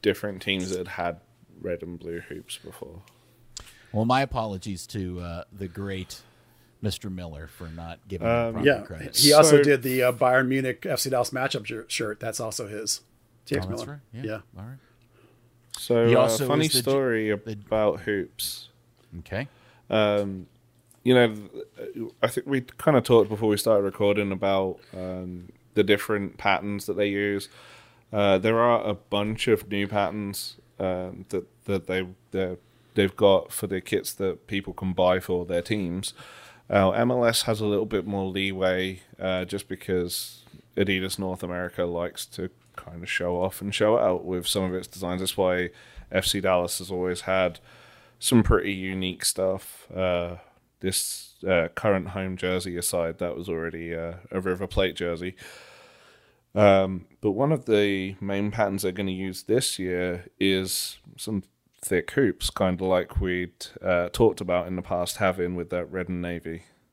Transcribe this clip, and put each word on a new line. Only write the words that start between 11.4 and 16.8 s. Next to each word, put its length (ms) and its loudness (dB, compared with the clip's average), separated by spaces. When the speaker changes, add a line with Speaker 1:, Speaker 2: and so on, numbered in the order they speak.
Speaker 3:
jer-, 240 -10
shirt. 320 -6
That's 220 -6
also 260 -6
his. 340 -6
T 100 -4
X 100 -2
Speaker 2:
Oh, 40 -8
that's 160 -6
Speaker 3:
Miller. 160 -14
Speaker 2:
right. 120 -12
Yeah. 60 -4
Speaker 3:
Yeah. 100 -10
Speaker 2:
All 60 -14
right. 100 -16
Speaker 1:
So, 280 4
Speaker 2:
He 80 6
Speaker 1:
uh, 60 6
Speaker 2:
also 260 2
Speaker 1:
funny 180 2
Speaker 2:
is 80 0
the 60 2
Speaker 1:
story 500 0